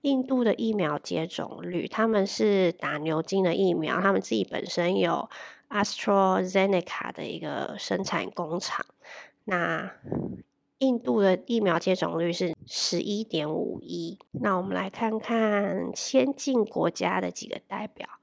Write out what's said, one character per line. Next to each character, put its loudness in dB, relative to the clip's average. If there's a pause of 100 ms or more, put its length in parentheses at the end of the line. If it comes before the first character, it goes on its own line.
印 2
度 2
的 6
疫 0
苗 0
接 -2
种 -8
率， -4
他 0
们 4
是 4
打 -4
牛 0
津 2
的 4
疫 4
苗， 0
他 4
们 4
自 -4
己 2
本 -4
身 0
有 0 (400)
AstraZeneca 2
的 -8
一 -8
个 -6
生 -2
产 -4
工 -4
厂。 -6 (580)
那 -2 (840)
印 4
度 2
的 6
疫 2
苗 4
接 2
种 -2
率 0
是 -2 (100)
十 -2
一 -2
点 -4
五 -2
一。 -8 (120)
那 0
我 0
们 -4
来 -2
看 -2
看 0
先 2
进 0
国 0
家 0
的 -4
几 -12
个 -8
代 -8
表 -14 (140)